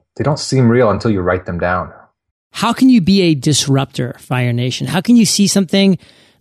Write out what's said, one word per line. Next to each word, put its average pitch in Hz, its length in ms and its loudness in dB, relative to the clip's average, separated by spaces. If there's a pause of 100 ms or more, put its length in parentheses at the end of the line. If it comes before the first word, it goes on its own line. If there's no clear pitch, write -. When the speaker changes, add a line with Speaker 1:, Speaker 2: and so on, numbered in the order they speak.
(180)
Speaker 1:
they - 60 -8
don't 143 160 -2
seem 131 300 0
real 117 200 2
until 95 220 -2
you 98 100 -2
write 90 240 -4
them 90 120 -8
down. 87 360 -4 (580)
Speaker 2:
How 233 220 -4
can 262 160 2
you 240 100 6
be 190 220 2
a 165 140 2
disruptor, 135 840 -2
Fire 123 320 -4
Nation? 127 360 -4
How 165 140 -4
can 240 140 2
you 226 100 4
see 196 220 0
something 196 500 0 (440)